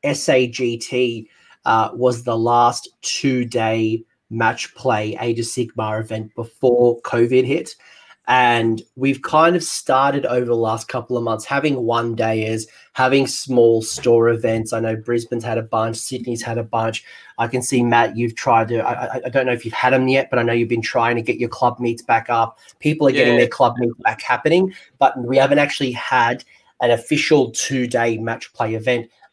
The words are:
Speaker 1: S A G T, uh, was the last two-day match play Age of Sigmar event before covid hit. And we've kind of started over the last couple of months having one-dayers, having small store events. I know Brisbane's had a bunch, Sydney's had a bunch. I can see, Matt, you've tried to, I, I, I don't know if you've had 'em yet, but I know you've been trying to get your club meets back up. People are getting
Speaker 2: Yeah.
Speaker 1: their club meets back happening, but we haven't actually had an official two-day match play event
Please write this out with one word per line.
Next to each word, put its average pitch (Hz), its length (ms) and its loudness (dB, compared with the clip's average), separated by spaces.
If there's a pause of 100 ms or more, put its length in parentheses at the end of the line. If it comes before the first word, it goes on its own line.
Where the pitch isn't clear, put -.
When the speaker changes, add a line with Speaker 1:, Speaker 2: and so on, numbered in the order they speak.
Speaker 1:
S 143 260 -2
A 127 180 4
G 117 300 -2
T, 117 520 -4 (360)
uh, 110 280 2
was 120 300 0
the 117 140 -2
last 120 520 2 (120)
two-day 113 1000 -2 (260)
match 113 440 -2
play 107 460 -2
Age 120 200 -4
of 113 60 -4
Sigmar 110 540 -4
event 110 340 -8
before 120 680 2
covid 123 440 2
hit. 151 300 -4 (560)
And 117 520 2 (120)
we've 135 280 -2
kind 165 320 4
of 170 80 -2
started 139 640 0
over 123 180 0
the 120 100 0
last 113 320 -2
couple 123 300 -6
of 117 60 -2
months 113 220 -4
having 143 320 -2
one-dayers, 113 920 -2 (260)
having 131 320 2
small 117 560 2
store 117 480 2
events. 113 420 -2
I 113 80 -4
know 113 160 -2
Brisbane's 117 480 -4
had 113 140 -4
a 110 60 -4
bunch, 113 340 -4
Sydney's 120 460 -8
had 117 160 -4
a 113 40 -6
bunch. 113 400 -4 (360)
I 117 80 -2
can 123 160 -4
see, 123 180 0
Matt, 117 340 2
you've 113 200 -4
tried 113 320 2
to, 117 140 -2
I, 123 340 -6
I, 127 100 -6
I 127 40 -6
don't 127 180 0
know 123 40 0
if 120 140 -4
you've 113 80 -10
had 127 220 2
'em 127 120 2
yet, 135 220 2
but 123 80 0
I 117 60 2
know 117 100 0
you've 117 160 0
been 117 100 0
trying 117 360 0
to 113 80 -4
get 120 160 -4
your 120 100 -2
club 120 300 -2
meets 117 240 -4
back 117 260 0
up. 113 300 -2 (180)
People 151 300 0
are 131 40 4
getting 139 220 4
Speaker 2:
Yeah. 120 60 4
Speaker 1:
their 120 80 4
club 120 320 2
meets 120 240 -2
back 110 180 -2
happening, 170 540 0 (240)
but - 180 2
we 123 200 0
haven't 139 220 4
actually 139 340 -2
had 123 500 -2 (380)
an 120 100 2
official 139 600 2
two-day 120 680 -2
match 113 340 -8
play 113 220 -4
event 117 340 -2 (240)